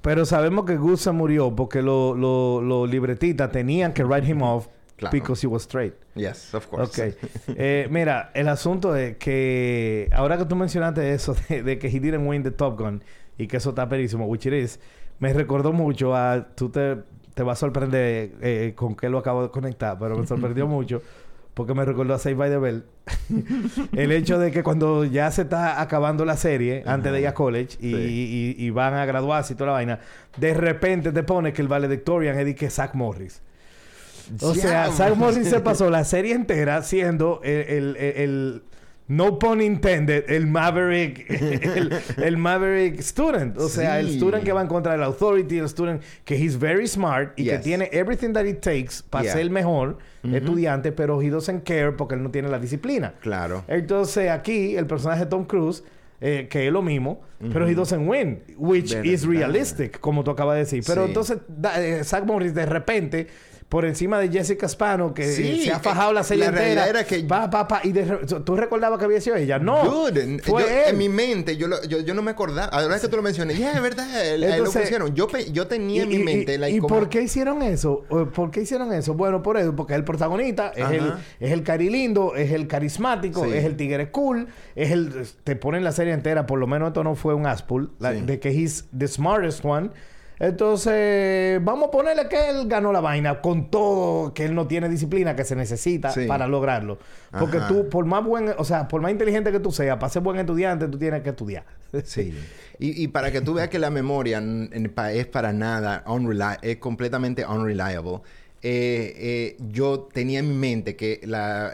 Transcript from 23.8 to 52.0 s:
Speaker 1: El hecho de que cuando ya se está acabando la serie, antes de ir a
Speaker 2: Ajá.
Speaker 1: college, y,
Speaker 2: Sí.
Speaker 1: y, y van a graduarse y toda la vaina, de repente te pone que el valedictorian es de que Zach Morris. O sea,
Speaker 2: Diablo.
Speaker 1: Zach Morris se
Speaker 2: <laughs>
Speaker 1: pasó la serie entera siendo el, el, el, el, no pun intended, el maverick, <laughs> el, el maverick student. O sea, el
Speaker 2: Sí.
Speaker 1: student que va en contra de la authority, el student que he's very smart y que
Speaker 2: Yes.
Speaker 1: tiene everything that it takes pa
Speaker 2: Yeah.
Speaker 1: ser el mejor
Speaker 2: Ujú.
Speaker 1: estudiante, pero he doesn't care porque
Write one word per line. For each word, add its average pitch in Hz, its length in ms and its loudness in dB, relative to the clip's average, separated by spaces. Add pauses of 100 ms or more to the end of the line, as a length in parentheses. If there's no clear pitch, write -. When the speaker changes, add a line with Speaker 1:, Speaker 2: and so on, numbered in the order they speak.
Speaker 1:
El 143 160 2
hecho 165 260 2
de 175 140 2
que 175 100 0
cuando 156 440 2
ya 143 240 0
se 185 120 0
está 165 380 0
acabando 156 460 0
la 156 100 0
serie, 131 500 0
antes 135 260 0
de 139 80 0
ir 143 60 2
a 143 40 0
Speaker 2:
Ajá. - 40 -8
Speaker 1:
college, 127 460 -2
y, 120 140 -4
Speaker 2:
Sí. 117 640 -2
Speaker 1:
y, 120 80 -4
y 117 40 0
van 127 220 0
a 139 140 -2
graduarse 139 480 -2
y - 20 -10
toda 139 120 -2
la 139 40 0
vaina, 120 280 -2 (360)
de 156 160 2
repente 165 600 2
te 160 100 0
pone 160 320 0
que 151 80 -2
el 139 60 0
valedictorian 143 680 0
es 143 60 0
de 143 100 -2
que 143 140 -4
Zach 139 260 -4
Morris. 95 460 -6 (1000)
O 165 120 2
sea, 190 160 2 (180)
Speaker 2:
Diablo. - 80 0
Speaker 1:
Zach 202 200 6
Morris 233 320 4
se 233 120 6
Speaker 2:
<laughs> - 0 -
Speaker 1:
pasó 196 280 4
la 160 160 4
serie 196 300 2
entera 156 480 2
siendo 170 640 2
el, 147 180 0
el, 139 340 -2
el, 139 200 -2
el, 135 460 -2 (460)
no 185 300 4
pun 226 240 4
intended, 156 640 2
el 160 200 2
maverick, 165 840 2
<laughs> - 0 -
el, 151 600 0 (240)
el 165 200 2
maverick 185 640 2
student. 175 560 0
O 151 120 0
sea, 156 320 0
el 151 80 0
Speaker 2:
Sí. 147 80 0
Speaker 1:
student 196 280 2
que 202 80 0
va 190 100 2
en 180 40 0
contra 170 260 0
de 156 60 2
la 143 80 0
authority, 175 520 2
el 156 100 -2
student 165 340 -2 (220)
que 147 120 -2
he's 143 220 0
very 175 300 2
smart 143 500 0
y 143 60 0
que 113 80 2
Speaker 2:
Yes. 127 100 0
Speaker 1:
tiene 175 300 0
everything 226 400 0
that 214 140 2
it 196 140 -2
takes 139 340 -2 (140)
pa 135 140 -2
Speaker 2:
Yeah. 104 120 0
Speaker 1:
ser 160 80 2
el 170 80 0
mejor 170 480 0 (260)
Speaker 2:
Ujú. 123 100 0
Speaker 1:
estudiante, 151 560 0
pero 147 320 0
he 143 80 2
doesn't 160 320 -2
care 147 300 2
porque 135 240 -4